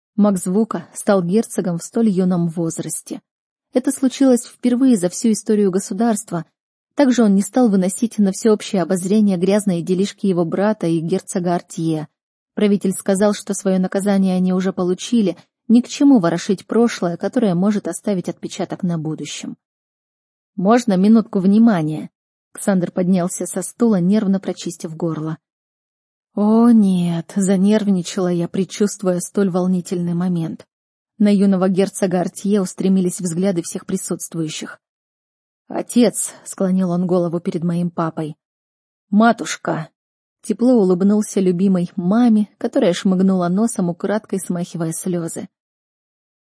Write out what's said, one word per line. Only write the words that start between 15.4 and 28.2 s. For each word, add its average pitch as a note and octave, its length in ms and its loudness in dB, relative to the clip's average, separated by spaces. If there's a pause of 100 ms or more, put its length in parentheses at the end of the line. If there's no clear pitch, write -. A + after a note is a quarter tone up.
ни A3+ 100 6
к B3 80 -4
чему C#4 320 4
ворошить E3+ 480 -2
прошлое, G#3+ 480 0
которое G#3 400 0
может G3+ 320 0
оставить G#3 400 -4
отпечаток E3 560 -8
на E3+ 140 -2
будущем. D3+ 580 -8 (1000)
«Можно G#3 400 2
минутку G#3 420 4
внимания?» F#3 680 2 (480)
Ксандр F#3 340 -2
поднялся F3+ 540 -2
со F#3 160 -8
стула, A3 380 0
нервно F#3+ 400 0
прочистив E3+ 560 -10
горло. D#3+ 420 -6 (960)
«О A3 380 4
нет!» — F3+ 640 2
занервничала G3 920 0